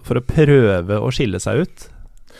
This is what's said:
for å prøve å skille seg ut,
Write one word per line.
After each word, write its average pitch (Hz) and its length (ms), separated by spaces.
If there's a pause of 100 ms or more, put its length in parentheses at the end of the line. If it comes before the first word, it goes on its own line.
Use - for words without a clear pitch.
for 120 160
å 123 60
prøve 110 720
å 113 140
skille 101 260
seg 107 220
ut, - 240 (560)